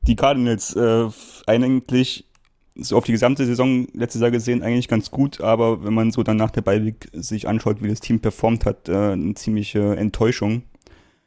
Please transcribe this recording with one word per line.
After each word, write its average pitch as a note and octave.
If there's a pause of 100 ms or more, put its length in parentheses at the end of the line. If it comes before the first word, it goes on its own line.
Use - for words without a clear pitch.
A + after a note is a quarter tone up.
die A#2
Cardinals, B2
äh, A2+ (360)
eigentlich B2+ (500)
so -
auf -
die -
gesamte B2+
Saison B2
letztes A#2
Jahr A#2+
gesehen A#2
eigentlich A#2+
ganz A2+
gut, C#3
aber A2+
wenn G#2
man A2+
so A2
dann G#2+
nach A2+
der -
Bye G#2+
Week -
sich G#2
anschaut, A2
wie G#2
das G#2+
Team A#2
performt A2+
hat, -
äh, G2+
eine F#2
ziemliche G#2
Enttäuschung. A2 (640)